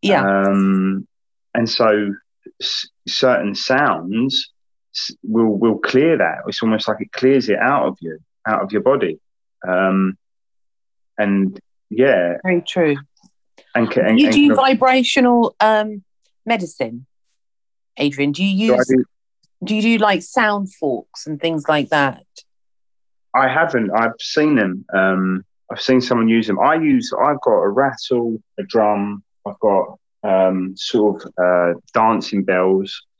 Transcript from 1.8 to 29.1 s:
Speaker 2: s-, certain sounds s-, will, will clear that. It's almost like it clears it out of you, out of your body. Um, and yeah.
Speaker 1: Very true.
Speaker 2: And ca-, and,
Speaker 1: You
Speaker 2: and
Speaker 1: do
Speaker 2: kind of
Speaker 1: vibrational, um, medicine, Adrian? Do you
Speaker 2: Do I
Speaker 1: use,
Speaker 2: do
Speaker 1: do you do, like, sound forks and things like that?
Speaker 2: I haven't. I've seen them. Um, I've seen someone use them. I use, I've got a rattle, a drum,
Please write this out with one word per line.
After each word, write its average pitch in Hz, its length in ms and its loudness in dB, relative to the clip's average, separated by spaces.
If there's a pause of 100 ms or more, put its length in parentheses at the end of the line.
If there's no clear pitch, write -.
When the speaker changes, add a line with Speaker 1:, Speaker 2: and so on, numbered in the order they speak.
Speaker 2:
s-, - 280 -6 (180)
certain 110 480 0
sounds 117 960 -2 (420)
s-, - 280 -10
will, 110 360 0
will 107 200 2
clear 151 400 2
that. 85 280 -2
It's - 160 -8
almost 110 260 0
like 107 120 -4
it 101 120 -12
clears 131 360 2
it 101 100 0
out 131 280 0
of 196 140 -6
you, 156 180 -12 (280)
out 110 160 -2
of 98 100 -8
your 104 100 -2
body. 123 380 0 (460)
Um, 95 500 0 (1000)
and 98 400 -2 (320)
yeah. 131 540 0
Speaker 1:
Very 175 180 0
true. 160 340 -2 (800)
Speaker 2:
And 113 160 0
ca-, - 120 0
and, 107 160 2
Speaker 1:
You 294 80 6
Speaker 2:
and - 80 2
Speaker 1:
do 294 60 4
Speaker 2:
kind 294 120 6
of - 40 4
Speaker 1:
vibrational, 262 1040 2
um, 214 440 0 (420)
medicine, 135 600 -6 (920)
Adrian? 143 360 -2
Do 165 120 -4
you 196 240 0
Speaker 2:
Do 123 60 4
I - 20 0
Speaker 1:
use, 127 100 0
Speaker 2:
do 131 180 2 (600)
Speaker 1:
do 208 100 -4
you 214 80 0
do, 226 160 2
like, 202 240 2
sound 208 500 -2
forks - 540 -8
and 156 140 -8
things 160 280 -4
like 147 200 0
that? 139 360 -2 (1120)
Speaker 2:
I 135 140 2
haven't. 131 420 0
I've 113 300 0
seen 151 340 0
them. 98 300 0 (100)
Um, 95 500 0 (260)
I've 120 100 -12
seen 131 200 2
someone 120 280 0
use 113 180 2
them. 104 140 -2
I 147 160 2
use, 143 360 0
I've 139 280 0
got 110 180 2
a 87 100 0
rattle, 120 720 -2 (180)
a 107 40 -8
drum, 101 600 -2 (220)